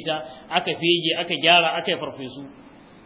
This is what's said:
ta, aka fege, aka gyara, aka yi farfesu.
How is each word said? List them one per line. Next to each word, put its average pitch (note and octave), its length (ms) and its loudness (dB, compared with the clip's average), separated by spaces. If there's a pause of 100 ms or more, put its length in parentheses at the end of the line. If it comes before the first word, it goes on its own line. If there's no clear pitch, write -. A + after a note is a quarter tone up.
ta, D#3 80 -2 (320)
aka F3 300 0
fege, E3 420 2
aka F3 240 -2
gyara, E3 320 6
aka E3+ 160 -2
yi D#3+ 80 0
farfesu. C#3 460 -10 (600)